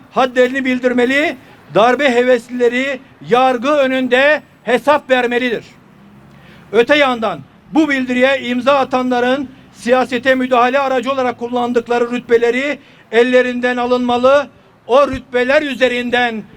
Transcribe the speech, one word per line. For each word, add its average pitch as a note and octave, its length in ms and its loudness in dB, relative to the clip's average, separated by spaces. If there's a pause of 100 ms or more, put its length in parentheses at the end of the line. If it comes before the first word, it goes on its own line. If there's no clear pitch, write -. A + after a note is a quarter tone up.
(120)
hadlerini B3+ 540 0
bildirmeli, B3+ 720 0 (380)
darbe B3 340 2
heveslileri B3 880 0 (300)
yargı B3 400 2
önünde C4 720 0 (220)
hesap C#4+ 460 0
vermelidir. A#3+ 560 -2 (1040)
Öte A#3+ 240 2
yandan A3+ 440 -2 (340)
bu D4 160 2
bildiriye C4 520 0
imza B3 380 0
atanların B3+ 680 -2 (240)
siyasete B3+ 600 0
müdahale B3+ 440 2
aracı C4 320 -2
olarak B3+ 280 -4
kullandıkları A#3+ 720 -2
rütbeleri A#3+ 680 0 (320)
ellerinden B3 680 2
alınmalı, B3 720 0 (440)
o C#4 160 4
rütbeler B3+ 540 -2
üzerinden B3 840 -2 (140)